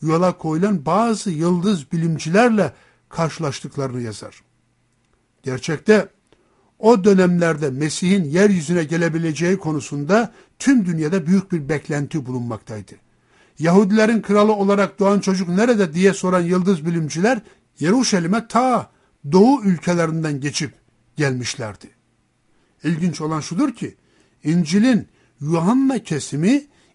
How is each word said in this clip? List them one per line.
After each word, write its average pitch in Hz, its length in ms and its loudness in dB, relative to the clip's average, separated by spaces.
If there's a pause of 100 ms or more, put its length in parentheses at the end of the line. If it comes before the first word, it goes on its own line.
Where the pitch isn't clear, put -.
yola 170 360 0
koyulan 160 480 -2
bazı 208 460 0
yıldız 170 600 0
bilimcilerle 170 840 0 (360)
karşılaştıklarını 139 920 -6
yazar. - 400 -12 (1040)
Gerçekte 151 640 0 (720)
o 220 240 4
dönemlerde 175 640 2
Mesih'in 156 540 0
yeryüzüne 175 600 2
gelebileceği 165 760 -2
konusunda 156 760 -2 (260)
tüm 247 260 2
dünyada 160 420 -2
büyük 185 240 2
bir 147 180 -4
beklenti 147 560 -4
bulunmaktaydı. 120 640 -10 (680)
"Yahudilerin 208 640 4
kralı 208 320 2
olarak 202 460 0
doğan 202 200 2
çocuk 185 300 -2
nerede?" 202 440 2
diye 185 200 4
soran 180 280 0
yıldız 175 440 0
bilimciler 170 560 -2 (380)
Yeruşalim'e 202 680 0
ta 233 440 0 (400)
doğu 226 320 6
ülkelerinden 160 760 -2
geçip 139 340 -6 (420)
gelmişlerdi. 127 720 -6 (920)
İlginç 160 380 -2
olan 156 180 -4
şudur 233 360 -4
ki, 123 200 -10 (480)
İncil'in 180 640 2 (340)
Yuhanna 208 600 0
kesimi 170 640 -2 (300)